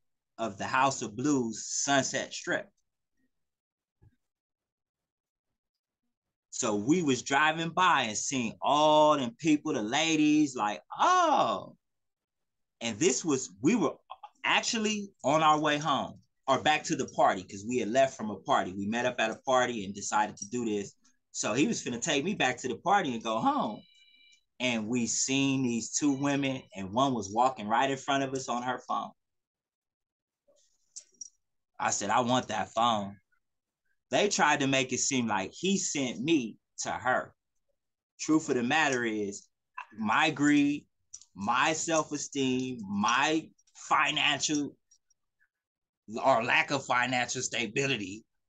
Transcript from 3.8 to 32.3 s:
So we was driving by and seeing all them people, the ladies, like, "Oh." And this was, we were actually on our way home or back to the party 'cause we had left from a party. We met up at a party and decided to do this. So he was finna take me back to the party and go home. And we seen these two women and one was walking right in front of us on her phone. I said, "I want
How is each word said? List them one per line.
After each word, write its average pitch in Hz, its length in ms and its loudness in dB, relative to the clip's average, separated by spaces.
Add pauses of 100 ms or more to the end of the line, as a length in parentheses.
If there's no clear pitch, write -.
So 110 260 -2
we 143 260 2
was 135 200 2
driving 156 480 2
by 165 320 4
and 107 140 -4
seeing 120 460 -4
all 151 540 6
them 120 220 -4
people, 151 360 2
the 117 80 0
ladies, 151 720 2
like, 104 260 -2 (180)
"Oh." 240 760 2 (1040)
And 113 180 -4
this 190 260 2
was, 143 360 -2
we 175 160 4
were 160 160 0 (520)
actually 208 680 -2 (100)
on 143 220 2
our 156 160 6
way 147 180 0
home 135 400 -2 (300)
or 127 120 2
back 151 220 2
to 160 140 -4
the 123 100 -4
party 107 380 2
'cause 98 200 -14
we 123 140 -2
had 104 100 -2
left 135 280 2
from 107 140 -8
a 98 100 -8
party. 101 320 0
We 98 140 -6
met 120 200 -2
up 120 140 -2
at 110 100 0
a 113 60 -8
party 123 480 0
and 101 100 -8
decided 101 440 -2
to 101 120 -16
do 120 140 -4
this. 104 280 -4 (380)
So - 220 -4
he 208 160 2
was 202 120 -4
finna 120 220 -6
take 143 220 0
me 196 100 -2
back 131 240 0
to - 80 -6
the 117 80 -4
party 175 400 0
and 113 80 -8
go 113 160 -2
home. 202 420 -2 (800)
And 117 300 -2
we 120 180 0
seen 135 560 0
these 117 300 -2
two 147 180 0
women 139 500 -2 (140)
and 95 180 -10
one 131 220 2
was 98 160 -6
walking 117 380 0
right 123 200 2
in 139 80 -2
front 139 280 -2
of 135 100 -4
us 131 140 -6
on 123 160 -4
her 127 160 -4
phone. 107 320 -6 (2750)
I 117 120 -2
said, 101 200 -2
"I 113 80 4
want 123 300 2